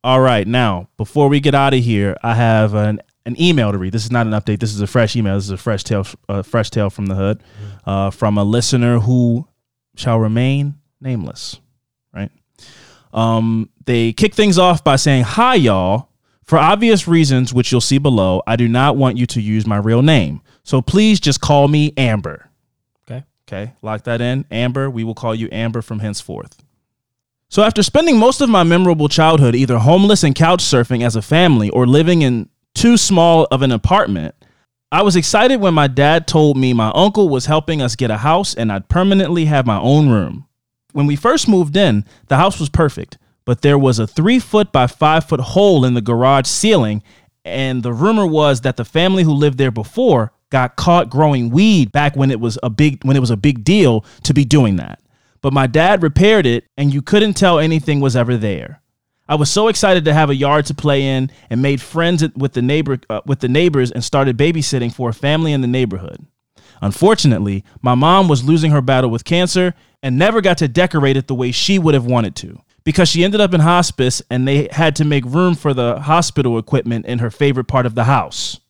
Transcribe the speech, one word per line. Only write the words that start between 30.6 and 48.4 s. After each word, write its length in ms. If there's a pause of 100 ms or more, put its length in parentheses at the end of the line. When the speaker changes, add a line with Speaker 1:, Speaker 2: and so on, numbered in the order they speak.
Speaker 1:
surfing 420
as 120
a 40
family 500
or 140
living 360
in 260 (260)
too 220
small 560
of 100
an 120
apartment, 600 (560)
I 120
was 160
excited 420
when 140
my 140
dad 400
told 280
me 160
my 240
uncle 320
was 200
helping 340
us 160
get 120
a 100
house 360
and 160
I'd 160
permanently 580
have 200
my 140
own 300
room. 380 (460)
When 140
we 100
first 320
moved 260
in, 300 (240)
the 80
house 200
was 120
perfect, 480 (260)
but 180
there 160
was 220
a 80
three 320
foot 320
by 160
five 380
foot 160
hole 420
in 100
the 80
garage 460
ceiling, 560 (400)
and 400
the 100
rumor 320
was 360